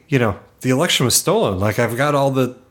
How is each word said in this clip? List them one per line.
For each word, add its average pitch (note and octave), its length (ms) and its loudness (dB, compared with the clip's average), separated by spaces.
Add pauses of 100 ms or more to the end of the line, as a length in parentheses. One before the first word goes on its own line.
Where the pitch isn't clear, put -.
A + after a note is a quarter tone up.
you C#3 100 2
know, A2 200 0 (220)
the B2+ 100 -2
election C#3+ 340 0
was A#2 100 2
stolen. D#3+ 440 0
Like, G#2 200 0
I've A#2 180 0
got C#3+ 180 0
all C#3 160 2
the, B2+ 260 -2 (140)